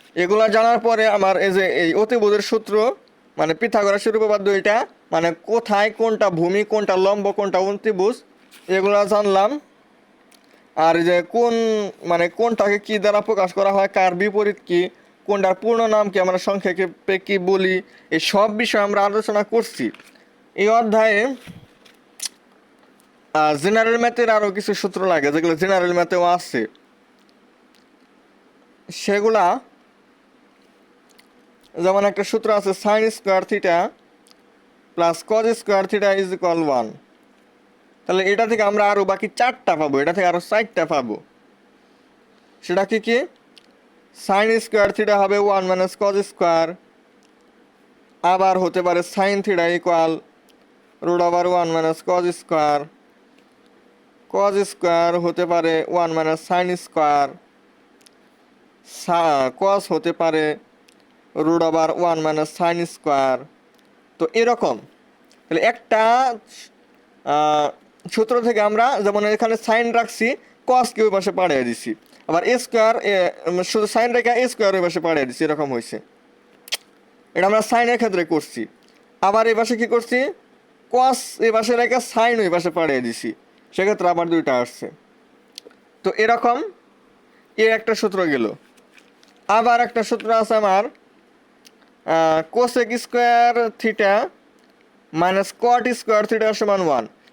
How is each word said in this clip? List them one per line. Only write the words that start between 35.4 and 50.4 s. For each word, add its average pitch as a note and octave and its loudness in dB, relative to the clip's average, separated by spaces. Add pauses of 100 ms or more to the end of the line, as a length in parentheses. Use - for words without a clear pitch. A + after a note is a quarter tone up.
square G3+ 0
theta G3+ 0
is F#3 -4
equal E3 0
one। A#2+ 0 (1160)
তাহলে F#3 0
এটা G3+ 0
থেকে G#3+ 0
আমরা G3+ 2
আরও G3+ 0
বাকি F#3+ -4
চারটা A#3+ -2
পাবো, C#3+ 0
এটা D#3 0
থেকে F#3 0
আরও F3 0
চারটা G#3 -2
পাবো। B2+ -4 (1400)
সেটা F#3+ -2
কি A3 -2
কি? A#3+ -2 (1000)
Sin G#3+ 2
square G#3 0
theta G#3 0
হবে G3+ 2
one G3 2
minus F#3 0
cos G3+ 0
square, E3+ 0 (1500)
আবার F#3 4
হতে F3+ -2
পারে F3 0
sin G3 -2
theta F3 0
equal E3 0 (880)